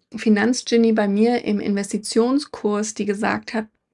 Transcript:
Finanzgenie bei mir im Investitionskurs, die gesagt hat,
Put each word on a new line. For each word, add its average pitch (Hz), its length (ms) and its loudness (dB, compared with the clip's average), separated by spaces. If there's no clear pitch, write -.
Finanzgenie 226 800 2
bei 214 160 2
mir 220 380 2
im 208 120 -2
Investitionskurs, 214 1300 -2
die 208 140 -4
gesagt 208 480 -4
hat, 220 100 -4